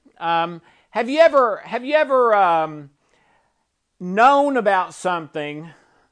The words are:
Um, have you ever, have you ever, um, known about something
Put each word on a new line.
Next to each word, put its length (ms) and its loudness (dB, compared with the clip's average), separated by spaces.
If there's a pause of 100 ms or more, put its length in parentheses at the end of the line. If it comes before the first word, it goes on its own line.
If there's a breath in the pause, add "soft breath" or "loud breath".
(180)
Um, 440 -4 (280 soft breath)
have 180 -4
you 120 2
ever, 380 2
have 260 -10
you 100 -2
ever, 400 2
um, 560 0 (1120)
known 540 2
about 380 0
something 720 -8 (440 soft breath)